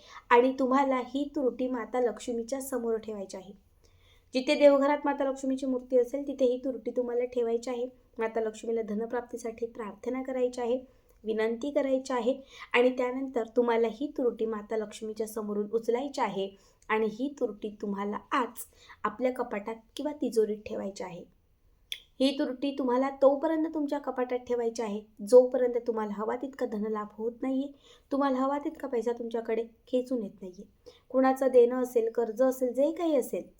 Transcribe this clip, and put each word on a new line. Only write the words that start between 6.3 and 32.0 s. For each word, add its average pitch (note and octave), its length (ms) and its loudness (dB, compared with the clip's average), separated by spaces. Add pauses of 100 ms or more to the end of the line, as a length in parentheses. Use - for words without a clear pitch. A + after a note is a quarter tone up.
ही B3+ 200 2
तुरटी A#3+ 260 -4
तुम्हाला A#3+ 340 -2
ठेवायची A#3 460 -2
आहे. B3 160 -4 (320)
माता A3+ 220 -2
लक्ष्मीला A3+ 420 -2
धनप्राप्तीसाठी A#3 840 -6
प्रार्थना A#3 560 -6
करायची B3+ 380 -2
आहे, B3 420 -4 (220)
विनंती A3+ 460 -2
करायची C4+ 420 0
आहे B3 280 0 (320)
आणि B3 180 6
त्यानंतर B3+ 520 -2 (140)
तुम्हाला A#3 340 4
ही C#4+ 280 -6
तुरटी A3+ 280 0
माता A3 300 -6
लक्ष्मीच्या G#3+ 500 -6
समोरून G#3 460 -4
उचलायची A#3+ 480 -2
आहे G3 360 -2 (320)
आणि A3 220 2
ही C4 300 -6
तुरटी G#3 420 -6
तुम्हाला G3+ 360 -4 (140)
आज B3+ 160 0 (560)
आपल्या A#3+ 280 -2
कपाटात A3+ 420 -6 (220)
किंवा D4 160 -6
तिजोरीत A3 440 0 (100)
ठेवायची G#3 380 -8
आहे. F3 200 -12 (960)
ही C4+ 180 2
तुरटी C#4 400 -2
तुम्हाला C4 320 2
तोपर्यंत C#4+ 540 4 (100)
तुमच्या D4 240 -2
कपाटात B3+ 400 -4
ठेवायची A#3+ 440 -4
आहे, G#3 200 -6 (260)
जोपर्यंत B3 460 8 (120)
तुम्हाला G#3+ 300 -2
हवा A3 200 -2
तितका C4 300 -6
धनलाभ G#3+ 460 -4
होत A3+ 200 -6 (100)
नाहीये, C4+ 240 0 (460)
तुम्हाला C4 260 2
हवा C#4 200 0
तितका D4 300 -8
पैसा A#3 240 0
तुमच्याकडे A3+ 520 -4
खेचून B3+ 580 -2
येत F#3+ 200 -12
नाहीये. F#3 220 -16 (440)
कुणाचं C4 380 4
देणं B3+ 360 6
असेल, A3+ 280 2